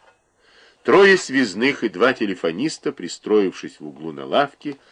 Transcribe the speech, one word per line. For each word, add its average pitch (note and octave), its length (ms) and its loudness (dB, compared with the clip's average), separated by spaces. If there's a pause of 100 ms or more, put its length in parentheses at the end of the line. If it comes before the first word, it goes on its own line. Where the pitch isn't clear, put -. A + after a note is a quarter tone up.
(840)
Трое F#3+ 340 6
связных B2+ 680 -2
и A2 60 -2
два A2+ 240 0
телефониста, G2+ 800 -6
пристроившись F2+ 880 -4
в D2+ 80 -16
углу D2+ 240 -14
на C#2 140 -12
лавке, C#3+ 520 -4 (140)